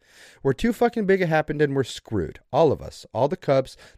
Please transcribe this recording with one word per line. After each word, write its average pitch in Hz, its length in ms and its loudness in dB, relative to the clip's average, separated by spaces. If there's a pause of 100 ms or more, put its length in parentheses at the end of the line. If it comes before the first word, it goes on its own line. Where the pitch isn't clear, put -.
(420)
We're 135 120 0
too 226 200 0
fucking 233 320 0
big 190 160 2
it 170 80 0
happened 151 320 0
and 143 140 2
we're 135 80 2
screwed. - 560 -6 (120)
All 143 200 4
of 98 100 -4
us. - 320 -16
All 117 140 0
the 180 100 -6
Cubs. 135 400 -2 (200)